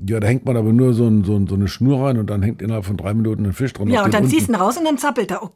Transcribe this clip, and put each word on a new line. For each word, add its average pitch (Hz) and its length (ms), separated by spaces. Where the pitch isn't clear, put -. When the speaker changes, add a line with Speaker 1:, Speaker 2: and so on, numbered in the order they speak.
Speaker 1:
Ja, 110 120
da 104 100
hängt 127 180
man 127 100
aber 110 160
nur 127 220
so 117 120
ein, 107 180
so 104 120
ein, 98 100
so 95 100
eine 98 120
Schnur 131 380
rein 131 100
und 104 140
dann 101 120
hängt 110 200
innerhalb 110 240
von 98 100
drei 92 160
Minuten 110 320
ein 98 80
Fisch 127 220
dran. 107 160
Speaker 2:
Ja, 240 100
Speaker 1:
Auf 196 60
Speaker 2:
und - 80
Speaker 1:
den 208 80
Speaker 2:
dann 131 80
ziehst 294 180
du 240 40
Speaker 1:
unten - 20
Speaker 2:
ihn - 80
raus 247 160
und 330 80
dann 311 100
zappelt 277 340
er. 185 120
Oh 202 140